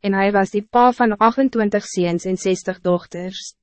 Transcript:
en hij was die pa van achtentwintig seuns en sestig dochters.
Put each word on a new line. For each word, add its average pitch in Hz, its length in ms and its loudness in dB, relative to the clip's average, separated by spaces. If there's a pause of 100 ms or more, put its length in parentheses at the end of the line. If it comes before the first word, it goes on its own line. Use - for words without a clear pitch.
en 196 160 -2
hij 196 160 2
was 196 220 2
die 208 100 -2
pa 247 260 4
van 233 280 0
achtentwintig 226 640 2
seuns 170 400 -2
en 185 120 -2
sestig 185 440 -4
dochters. 180 800 -4